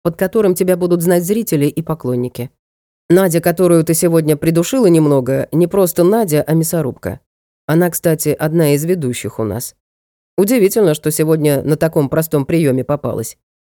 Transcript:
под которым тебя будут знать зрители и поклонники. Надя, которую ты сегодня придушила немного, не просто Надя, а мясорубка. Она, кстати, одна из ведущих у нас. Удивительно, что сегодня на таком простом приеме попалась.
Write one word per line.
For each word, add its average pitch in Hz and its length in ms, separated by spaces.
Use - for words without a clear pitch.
под 170 120
которым 190 400
тебя 185 220
будут 175 240
знать 175 240
зрители 175 400
и 147 160
поклонники. 123 680
Надя, 170 320
которую 170 420
ты 165 100
сегодня 160 440
придушила 170 480
немного, 143 640
не 170 160
просто 180 380
Надя, 180 420
а 151 60
мясорубка. 160 680
Она, 170 240
кстати, 156 400
одна 151 440
из 143 120
ведущих 147 540
у 113 40
нас. 107 320
Удивительно, 196 560
что - 160
сегодня 151 540
на 143 140
таком 156 320
простом 156 360
приеме 135 380
попалась. 120 540